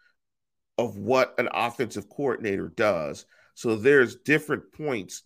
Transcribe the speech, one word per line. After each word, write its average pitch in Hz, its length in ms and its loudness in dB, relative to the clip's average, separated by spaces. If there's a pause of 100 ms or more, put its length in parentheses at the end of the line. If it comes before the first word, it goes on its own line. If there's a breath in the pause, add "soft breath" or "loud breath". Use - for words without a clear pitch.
(760)
of 208 200 -2
what 123 400 2
an 120 160 -2
offensive 110 560 -4
coordinator 101 600 -4
does. 85 560 0 (300 soft breath)
So 113 200 -2
there's 120 400 4
different 147 560 -2
points 123 540 -8